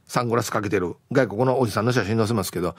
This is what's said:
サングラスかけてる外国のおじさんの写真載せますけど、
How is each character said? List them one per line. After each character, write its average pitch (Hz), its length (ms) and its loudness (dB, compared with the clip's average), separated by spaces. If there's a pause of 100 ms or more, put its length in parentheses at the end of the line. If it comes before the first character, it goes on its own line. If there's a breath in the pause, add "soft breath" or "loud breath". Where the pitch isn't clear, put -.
サ 127 160 -2
ン 117 60 -2
グ 113 60 2
ラ 120 60 2
ス - 100 -6
か 110 120 -2
け 104 60 -6
て 101 100 2
る 87 160 -2 (160)
外 131 160 4
国 101 180 -2
の 127 140 2
お 123 80 2
じ 98 40 -6
さ 107 100 0
ん 107 40 -2
の 123 60 2
写 120 140 0
真 110 120 0
載 110 100 2
せ 117 60 -2
ま 101 100 0
す - 80 -8
け 87 100 -4
ど、 85 180 -2